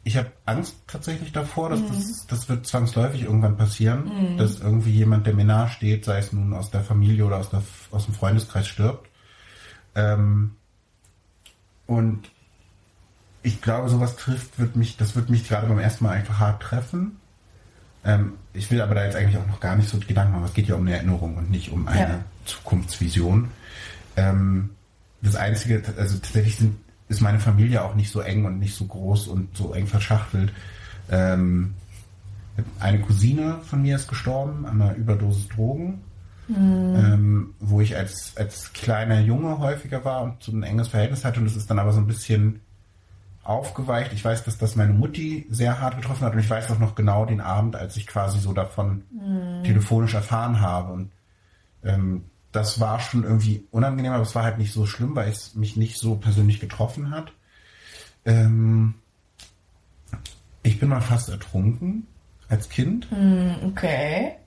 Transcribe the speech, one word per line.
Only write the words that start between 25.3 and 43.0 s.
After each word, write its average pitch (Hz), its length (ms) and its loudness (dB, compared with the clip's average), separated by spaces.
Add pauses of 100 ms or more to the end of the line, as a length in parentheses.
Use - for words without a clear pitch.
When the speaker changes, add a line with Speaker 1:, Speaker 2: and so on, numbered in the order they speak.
Speaker 1:
Einzige, 110 460 0 (140)
also 98 220 0
tatsächlich 110 380 2
sind, 107 200 2 (320)
ist 104 120 -2
meine 107 200 4
Familie 107 420 4
auch 101 120 -4
nicht 104 180 2
so 104 80 -2
eng 104 240 0
und 95 140 -2
nicht 101 160 -4
so 107 100 -6
groß 98 440 -2
und 92 280 -4
so 98 160 -6
eng 95 140 -2
verschachtelt. 104 680 0 (580)
Ähm, 92 640 2 (1080)
eine 101 200 2
Cousine 139 640 2
von 139 200 -2
mir 139 140 2
ist 135 120 -6
gestorben 139 580 -6
an 107 160 0
einer 101 120 2
Überdosis 104 540 0
Drogen, 147 540 -4 (460)
Speaker 2:
Mhm. 185 480 2
Speaker 1:
ähm, 104 640 4
wo 104 220 2
ich 107 140 0
als, - 400 -6
als - 360 -8
kleiner 110 480 2
Junge 147 380 2
häufiger 139 460 -4
war 131 180 -2
und 120 200 -8
so - 100 -10
ein 110 100 -2
enges 110 260 -2
Verhältnis 110 360 0
hatte. 120 160 0
Und 110 60 2
es 107 100 -2
ist 104 140 -6
dann 104 80 2
aber 104 140 2
so 104 80 4
ein 104 60 4
bisschen 107 540 0 (840)